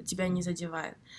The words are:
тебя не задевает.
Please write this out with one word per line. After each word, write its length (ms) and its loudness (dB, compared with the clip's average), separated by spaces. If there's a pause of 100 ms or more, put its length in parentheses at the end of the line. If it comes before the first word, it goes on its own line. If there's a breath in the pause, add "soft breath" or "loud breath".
тебя 240 2
не 140 4
задевает. 540 -2 (220 loud breath)